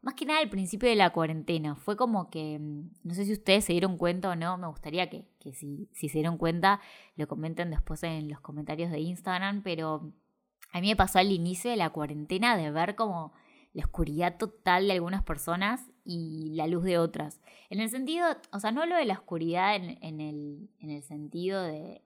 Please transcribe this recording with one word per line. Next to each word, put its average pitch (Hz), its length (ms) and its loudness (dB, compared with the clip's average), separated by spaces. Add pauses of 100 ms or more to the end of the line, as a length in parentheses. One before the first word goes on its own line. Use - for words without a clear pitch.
Más 254 140 -4
que 302 100 -4
nada 302 140 2
al 302 100 0
principio 196 400 0
de 226 60 6
la 185 160 8
cuarentena, 156 640 0
fue 208 200 -4
como 214 340 0
que, 156 300 -6
mm, 151 300 -8 (140)
no 170 100 -6
sé 196 120 -2
si 208 80 0
ustedes 202 320 4
se 175 80 2
dieron 175 240 2
cuenta 180 320 0
o 175 60 0
no, 170 220 -2
me 180 100 -6
gustaría 160 420 -4
que, - 180 -14 (120)
que 139 140 -14
si, 143 400 -10
si - 160 -4
se 156 100 0
dieron 165 180 0
cuenta, 170 420 2 (360)
lo 151 120 -4
comenten 160 420 -4
después 156 340 -2
en 156 260 -2
los 147 100 -10
comentarios 151 520 -6
de 151 80 -2
Instagram, 180 600 -2
pero 160 520 -4 (600)
a 175 80 -2
mí 190 60 2
me 214 80 4
pasó 190 240 6
al 196 120 8
inicio 180 380 0
de 233 80 0
la 165 140 2
cuarentena 156 680 0
de 156 140 0
ver 175 240 0
como 180 380 -2 (400)
la 151 100 -6
oscuridad 170 540 0
total 196 500 2
de 196 60 4
algunas 185 300 0
personas 208 680 -2 (120)
y 160 520 -6
la 160 120 0
luz 170 160 0
de 180 140 4
otras. 160 420 0 (300)
En 190 100 -4
el 220 100 -2
sentido, 269 360 -2 (260)
o 208 80 -4
sea, 214 120 0
no 285 140 0
lo 349 100 0
de 320 100 4
la 202 80 2
oscuridad 175 640 0
en, 180 260 -6
en 156 180 -10
el, 147 500 -10 (100)
en 156 100 -12
el 147 140 -8
sentido 170 580 -4
de 160 440 -8